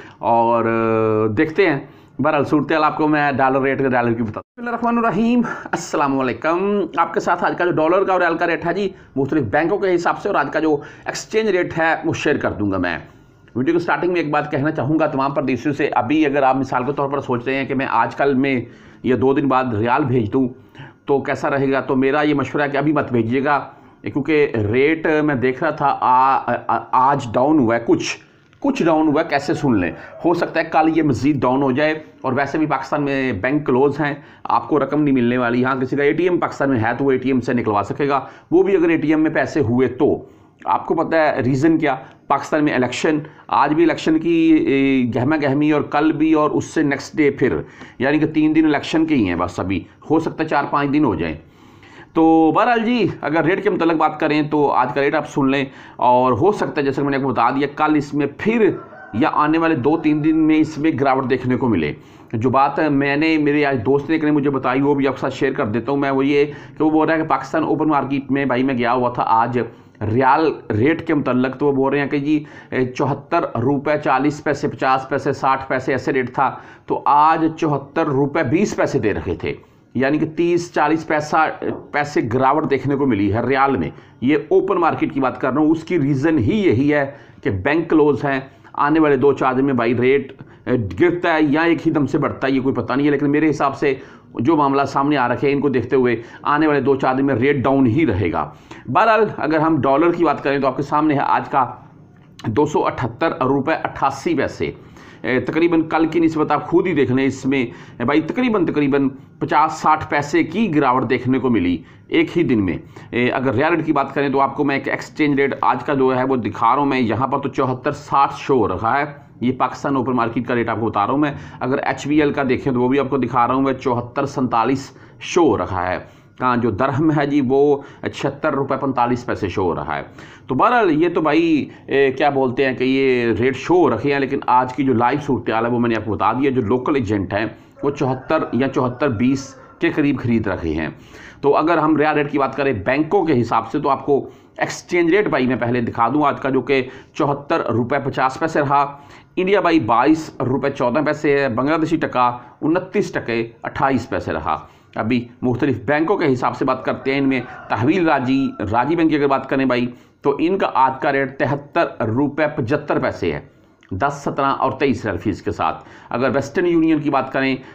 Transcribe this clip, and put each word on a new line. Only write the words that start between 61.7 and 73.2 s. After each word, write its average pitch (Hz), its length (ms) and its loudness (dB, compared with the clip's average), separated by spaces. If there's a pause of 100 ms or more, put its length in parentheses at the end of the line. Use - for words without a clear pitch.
जो 117 140 0
बात 135 320 2
मैंने, 147 580 2
मेरे 147 240 2
आज 139 160 0
दोस्त 139 300 0
ने 160 60 0
एक 156 80 -2
ने 151 80 2
मुझे 147 180 2
बताई, 135 320 0
वो 143 140 2
भी 135 100 0
आपके 127 160 -2
साथ 147 100 -2
शेयर 131 220 0
कर 139 140 -2
देता 113 240 -2
हूँ 143 80 0
मैं, 139 120 0
वो 135 120 0
ये 143 220 4
कि - 380 -6
वो 156 80 4
बोल 156 160 4
रहा 160 80 2
है 160 60 0
कि 156 80 -4
पाकिस्तान 143 360 -2
ओपन 151 220 0
मार्केट 135 440 -2
में 139 160 0
भाई 127 160 0
मैं 135 140 0
गया 117 140 0
हुआ 123 260 0
था - 60 0
आज 120 340 2 (460)
रियाल 131 500 2 (180)
रेट 147 360 0
के 170 60 0
मतलब, 127 380 0
तो 147 140 -4
वो 143 80 2
बोल 135 180 2
रहे 143 100 0
हैं 135 80 -4
कि 147 100 -2
जी, 147 260 0 (280)
ए, 127 140 0
चौहत्तर 143 720 -2